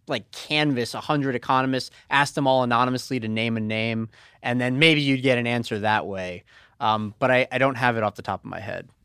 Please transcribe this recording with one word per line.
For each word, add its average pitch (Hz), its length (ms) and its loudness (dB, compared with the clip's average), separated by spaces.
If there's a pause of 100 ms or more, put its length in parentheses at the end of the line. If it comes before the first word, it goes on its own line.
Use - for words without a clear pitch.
like, 120 240 -6
canvass 147 640 -2
a 113 80 -8
hundred 135 340 -2
economists, 131 560 0 (200)
ask 139 240 2
them 143 120 0
all 131 160 4
anonymously 123 560 0
to 113 80 -6
name 113 300 -2
a 110 40 -4
name, 110 500 -4 (320)
and 123 180 -2
then 127 180 -2
maybe 156 220 6
you'd 135 220 2
get 127 160 4
an 120 80 -2
answer 117 320 -2
that 104 280 0
way. 92 380 -8 (340)
Um, 107 400 0
but 127 120 2
I, 127 200 4
I 127 60 -2
don't 131 200 2
have 120 200 2
it 110 60 -2
off 104 140 -2
the - 60 -14
top 95 220 -6
of 107 60 -14
my 87 100 -10
head. 92 300 -10 (140)